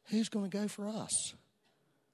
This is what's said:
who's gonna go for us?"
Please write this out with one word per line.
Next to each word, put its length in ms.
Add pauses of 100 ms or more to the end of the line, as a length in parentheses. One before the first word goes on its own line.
who's 220
gonna 220
go 180
for 220
us?" 460 (800)